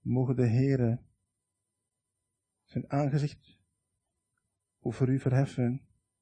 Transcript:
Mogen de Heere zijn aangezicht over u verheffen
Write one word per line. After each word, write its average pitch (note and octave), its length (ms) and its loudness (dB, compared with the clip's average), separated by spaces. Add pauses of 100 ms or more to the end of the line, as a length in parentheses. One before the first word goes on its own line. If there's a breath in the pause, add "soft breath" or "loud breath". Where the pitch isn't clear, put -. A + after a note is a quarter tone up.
Mogen B2 360 0
de B2 100 2
Heere B2 520 2 (1700)
zijn - 260 -8
aangezicht C#3+ 680 -4 (1200)
over B2 280 -2
u C3+ 100 2
verheffen B2+ 640 0 (420)